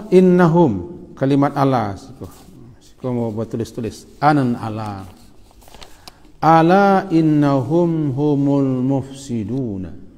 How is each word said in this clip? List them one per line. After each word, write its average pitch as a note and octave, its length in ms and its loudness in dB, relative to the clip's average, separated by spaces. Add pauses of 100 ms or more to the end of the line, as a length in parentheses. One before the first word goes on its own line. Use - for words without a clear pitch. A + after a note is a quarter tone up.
(100)
innahum," F3 880 4 (160)
kalimat C#3+ 400 0
ala, C3 400 0
siko, - 320 -18 (560)
siko - 320 -14
mau A#2 160 -4
buat A2 160 -6
tulis-tulis. - 720 -10
Anan C3+ 400 2
ala. G#2 480 -10 (1400)
"Ala F#3 720 4
innahum D3+ 960 0
humul C#3 720 0
mufsiduna, A#2 1120 -6 (240)